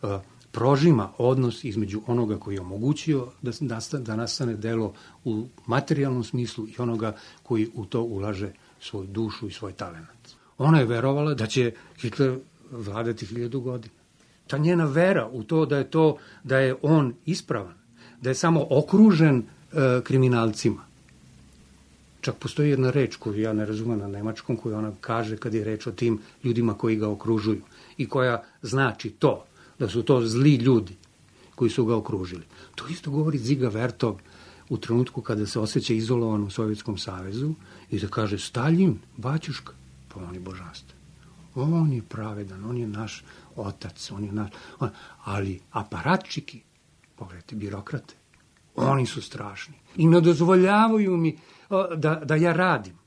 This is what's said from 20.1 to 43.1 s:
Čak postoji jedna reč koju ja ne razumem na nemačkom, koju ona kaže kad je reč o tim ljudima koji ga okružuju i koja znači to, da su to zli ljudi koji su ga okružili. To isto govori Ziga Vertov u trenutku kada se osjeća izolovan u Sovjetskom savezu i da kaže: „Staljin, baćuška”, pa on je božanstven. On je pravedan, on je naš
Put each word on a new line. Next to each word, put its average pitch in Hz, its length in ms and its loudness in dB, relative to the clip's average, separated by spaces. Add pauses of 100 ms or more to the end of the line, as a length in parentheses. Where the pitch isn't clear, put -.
Čak - 160 -6
postoji 147 340 0
jedna 131 200 2
reč 131 260 0
koju 107 240 -6
ja 110 120 0
ne 107 140 0
razumem 107 320 -4
na 101 100 -6
nemačkom, 107 480 -6
koju 110 200 -6
ona 107 240 -4
kaže 113 360 -4
kad 110 180 -6
je 107 100 -2
reč 110 220 -6
o 113 60 -6
tim 110 280 0 (240)
ljudima 117 300 0
koji 113 220 0
ga 107 120 -2
okružuju 107 540 0 (340)
i 120 120 -4
koja 123 340 0 (200)
znači 117 480 -2
to, - 340 0 (340)
da 120 100 -2
su 113 140 -2
to 127 240 4
zli 131 280 6
ljudi 117 420 2 (580)
koji 117 160 2
su 123 140 0
ga 113 120 2
okružili. 92 460 -6 (320)
To - 120 -12
isto 160 240 -8
govori 147 280 0
Ziga 127 300 0
Vertov 110 520 -2 (480)
u 127 80 -4
trenutku 120 460 -2
kada 107 240 -4
se 110 140 -4
osjeća 110 340 -2
izolovan 113 480 0
u 101 80 -4
Sovjetskom 107 480 -4
savezu 98 560 -6 (360)
i 101 80 -4
da 95 100 -4
kaže: 104 300 -4
„Staljin, 156 600 2 (180)
baćuška”, 135 560 -6 (360)
pa 101 120 -16
on 87 140 -12
je 92 60 -12
božanstven. 92 580 -16 (560)
On 156 380 2
je 117 100 -4
pravedan, 104 640 -10
on 123 140 -6
je 117 80 -4
naš 107 380 -10 (320)